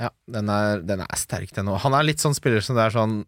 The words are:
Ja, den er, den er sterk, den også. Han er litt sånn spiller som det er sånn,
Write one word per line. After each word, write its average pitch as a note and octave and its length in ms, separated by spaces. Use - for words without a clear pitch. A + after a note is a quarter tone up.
Ja, A#2 80
den G#2 160
er, G#2 360
den F#2+ 200
er - 160
sterk, F#2+ 360
den G2 120
også. G2 160
Han C3+ 140
er D3+ 100
litt D3+ 140
sånn D3 140
spiller A2 280
som B2+ 140
det A2+ 100
er G#2+ 80
sånn, A2 320